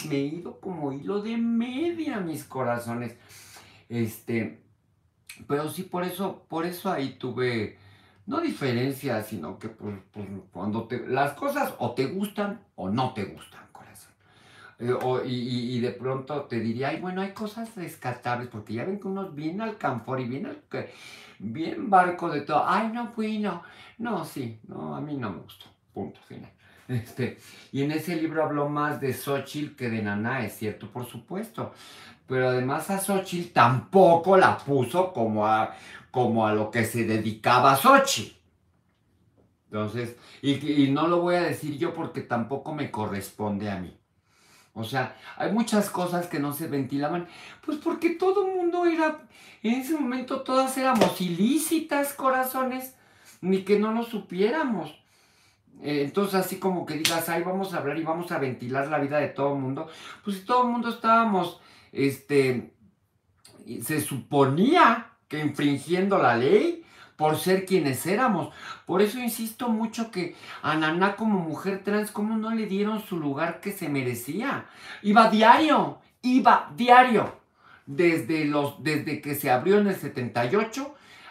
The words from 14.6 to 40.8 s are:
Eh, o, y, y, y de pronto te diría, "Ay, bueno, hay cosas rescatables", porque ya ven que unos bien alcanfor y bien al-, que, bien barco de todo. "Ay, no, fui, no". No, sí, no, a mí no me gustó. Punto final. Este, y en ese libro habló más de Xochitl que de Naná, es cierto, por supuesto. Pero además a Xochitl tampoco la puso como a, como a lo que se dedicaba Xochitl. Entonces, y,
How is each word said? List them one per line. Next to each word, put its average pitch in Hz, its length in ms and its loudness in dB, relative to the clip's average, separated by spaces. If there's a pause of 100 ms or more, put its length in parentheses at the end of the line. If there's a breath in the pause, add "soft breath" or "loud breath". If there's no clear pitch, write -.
Eh, 120 120 0
o, 127 320 0
y, 127 120 -4
y, 123 400 -2
y 117 40 0
de 117 120 0
pronto 135 540 -6
te 120 140 -4
diría, 117 300 -2
"Ay, 160 100 -6
bueno, 185 220 -6
hay 196 120 -6
cosas 220 420 -10
rescatables", 123 720 -8
porque 107 260 -12
ya 120 120 -4
ven 196 140 -6
que 190 80 -10
unos 190 280 -6
bien 160 260 -6
alcanfor 131 580 -4
y 127 60 -4
bien 139 220 -6
al-, - 240 -14
que, - 200 -8 (460 loud breath)
bien - 540 -6
barco 175 400 4
de 143 100 -2
todo. 147 260 2
"Ay, 214 240 2
no, 233 200 -6
fui, 214 260 -4
no". 185 240 -4 (380 loud breath)
No, 208 260 -4
sí, 117 420 -10
no, 151 280 -10
a 139 40 -8
mí 147 160 -8
no 113 140 -6
me 78 120 -10
gustó. - 260 -20 (260)
Punto - 280 -8
final. - 300 -18 (360 soft breath)
Este, 120 500 -6 (360 loud breath)
y 135 80 -2
en 147 100 0
ese 160 240 -2
libro 156 260 -2
habló 147 280 0
más 147 320 -2
de 131 120 -2
Xochitl 139 600 -4
que 120 140 -6
de 110 120 -2
Naná, 104 440 -2
es 98 80 -8
cierto, 104 360 -8
por 123 160 -10
supuesto. 170 680 -10 (520 loud breath)
Pero 127 220 0
además 127 420 -2
a 196 100 0
Xochitl 185 520 -2
tampoco 170 840 6
la 175 200 6
puso 143 540 0
como 107 340 0
a, 110 300 2 (360 loud breath)
como 113 360 2
a 107 60 2
lo 107 180 0
que 113 140 0
se 117 180 -2
dedicaba 110 720 4
Xochitl. 269 640 4 (1300)
Entonces, 107 500 -6 (260 loud breath)
y, 139 420 2